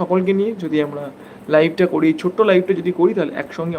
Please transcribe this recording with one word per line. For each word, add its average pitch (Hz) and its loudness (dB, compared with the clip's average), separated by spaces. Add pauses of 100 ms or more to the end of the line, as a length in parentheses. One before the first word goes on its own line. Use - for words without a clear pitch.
সকলকে 185 0
নিয়ে 220 -2 (100)
যদি 151 -2
আমরা 143 -10 (500)
লাইভটা 165 4
করি, 156 2 (140)
ছোট্ট 180 -2 (120)
লাইভটা 185 2
যদি 175 -2
করি, 190 4
তাহলে 160 -2 (100)
একসঙ্গে 165 -8